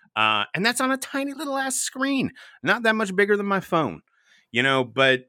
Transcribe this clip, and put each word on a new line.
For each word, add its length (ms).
Uh, 300
and 100
that's 140
on 120
a 60
tiny 360
little 240
ass 180
screen, 560
not 200
that 120
much 180
bigger 220
than 120
my 120
phone, 420
you 100
know, 220
but 440